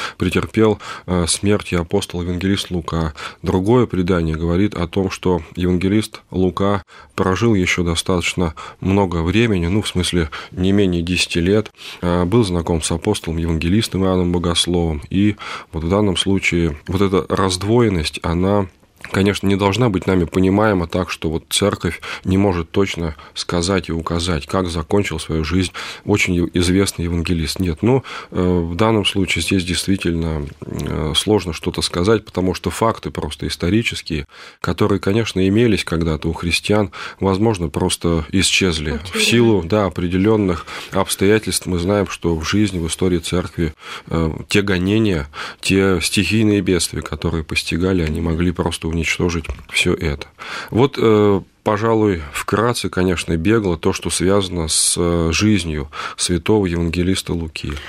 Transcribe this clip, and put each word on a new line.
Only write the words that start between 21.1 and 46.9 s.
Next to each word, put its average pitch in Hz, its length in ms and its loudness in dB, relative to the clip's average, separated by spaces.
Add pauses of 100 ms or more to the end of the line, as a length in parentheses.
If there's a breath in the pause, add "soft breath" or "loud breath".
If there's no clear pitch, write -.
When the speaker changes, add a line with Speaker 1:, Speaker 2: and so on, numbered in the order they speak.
Speaker 1:
что - 200 -6
вот 78 200 -4
церковь - 500 0 (240 loud breath)
не 95 120 2
может 90 360 2
точно 85 420 -2 (200 loud breath)
сказать 87 560 -2
и - 20 -4
указать, 82 540 -2
как 95 220 -2
закончил 82 520 -2
свою 80 240 -2
жизнь 85 260 0 (340 loud breath)
очень 98 300 0
ев-, 87 180 0
известный 90 520 2
евангелист. 85 560 -2
Нет, 87 220 -2
ну, 123 200 4 (300 loud breath)
э, 90 100 -2
в 87 320 0
данном 107 300 2
случае 92 380 0
здесь 95 220 0
действительно, 82 800 -2 (160)
э, 76 520 -4
сложно 92 380 2
что-то - 280 -4
сказать, 95 440 0
потому 92 300 -2
что - 160 -6
факты 107 400 -2
просто 80 360 -8
исторические, 85 800 -2 (340 loud breath)
которые, 98 380 0
конечно, 98 480 0
имелись 104 380 4
когда-то 82 440 -2
у 82 40 0
христиан, 95 580 0 (300 loud breath)
возможно, 95 480 2
просто 85 640 0
исчезли. 82 640 0
Speaker 2:
Утеряны. 76 220 -8
Speaker 1:
В 220 80 -2
силу, 117 400 4
да, 98 240 2
определённых 92 800 0 (240 loud breath)
обстоятельств 95 760 0
мы 90 120 -2
знаем, 95 300 0
что - 280 -2
в 80 80 -6
жизни, 95 360 0
в 82 80 -4
истории 90 300 0
церкви, 85 560 -2 (340 loud breath)
э, 80 240 0 (160)
те 101 140 2
гонения, 95 640 0 (320 loud breath)
те 95 420 2
стихийные 104 600 2
бедствия, 87 380 0